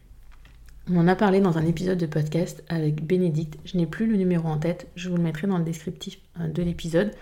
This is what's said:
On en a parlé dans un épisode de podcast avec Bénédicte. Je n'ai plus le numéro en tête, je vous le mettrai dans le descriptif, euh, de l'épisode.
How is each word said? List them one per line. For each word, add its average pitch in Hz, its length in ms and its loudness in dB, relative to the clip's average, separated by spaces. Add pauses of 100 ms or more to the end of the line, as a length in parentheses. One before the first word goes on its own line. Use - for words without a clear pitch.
(880)
On 175 80 2
en 170 100 6
a 180 80 6
parlé 196 260 4
dans 175 160 4
un 156 80 0
épisode 180 320 0
de 170 80 0
podcast 156 640 -2
avec 156 360 -2
Bénédicte. 165 600 0
Je 185 120 -4
n'ai 170 80 2
plus 220 220 -2
le 226 80 2
numéro 175 320 2
en 156 100 -2
tête, 165 380 -4
je 180 140 -10
vous 175 80 0
le 170 60 2
mettrai 160 220 -2
dans 196 120 0
le 165 80 0
descriptif, 165 520 -8 (220)
euh, 160 80 -4
de 156 160 -2
l'épisode. 170 480 0 (100)